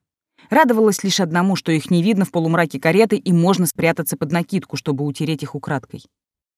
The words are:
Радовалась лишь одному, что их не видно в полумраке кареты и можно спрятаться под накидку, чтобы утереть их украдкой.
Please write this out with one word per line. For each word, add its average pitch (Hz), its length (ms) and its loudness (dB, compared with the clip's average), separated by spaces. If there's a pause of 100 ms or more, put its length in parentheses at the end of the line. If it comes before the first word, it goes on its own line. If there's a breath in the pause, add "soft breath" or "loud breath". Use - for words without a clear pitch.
(500 soft breath)
Радовалась 226 540 2
лишь 196 160 0
одному, 175 360 0
что - 160 -4
их 160 200 0
не 175 120 4
видно 196 220 2
в - 60 -6
полумраке 165 480 0
кареты 202 380 2
и - 140 -4
можно 175 340 4
спрятаться 165 520 -2
под 143 140 -6
накидку, 170 460 -4
чтобы 143 280 -4
утереть 147 380 -4
их 143 120 -10
украдкой. - 480 -8 (540)